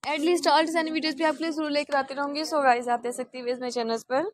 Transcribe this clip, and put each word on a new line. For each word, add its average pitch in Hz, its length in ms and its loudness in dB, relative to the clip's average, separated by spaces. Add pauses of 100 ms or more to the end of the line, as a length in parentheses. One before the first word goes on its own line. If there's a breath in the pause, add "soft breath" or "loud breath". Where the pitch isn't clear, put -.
at 294 180 -2
least 339 280 2
all 311 180 6
designing 320 260 -2
videos 311 240 -2
भी 330 80 -2
आपके 311 180 0
लिए 330 80 -2
ज़रूर 302 200 -2
लेकर 285 260 0
आती 269 160 -2
रहूँगी। 285 320 -4
So 311 180 0
guys, 247 240 4
आप 240 120 0
देख 240 140 -6
सकती 254 240 -10
हैं 247 80 -8
मेरे 247 260 -4
channels 226 400 -2
पर 277 220 0